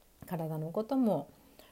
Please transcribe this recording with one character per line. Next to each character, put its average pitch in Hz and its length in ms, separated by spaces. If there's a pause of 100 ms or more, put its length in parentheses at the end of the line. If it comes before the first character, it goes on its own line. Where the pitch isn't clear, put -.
(280)
体 160 320
の 156 120
こ 208 140
と - 120
も、 208 340 (420)